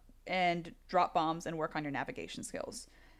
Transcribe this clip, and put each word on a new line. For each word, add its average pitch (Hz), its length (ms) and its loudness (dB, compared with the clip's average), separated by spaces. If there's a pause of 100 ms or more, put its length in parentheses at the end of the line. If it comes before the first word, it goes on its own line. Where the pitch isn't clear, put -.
(260)
and 175 480 2 (140)
drop 180 260 4
bombs 165 320 2
and 165 100 -4
work 160 200 -2
on 156 80 -2
your 143 80 -2
navigation - 500 -6
skills. - 460 -8 (320)